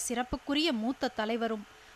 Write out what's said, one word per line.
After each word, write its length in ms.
சிறப்புக்குரிய 640
மூத்த 360
தலைவரும் 580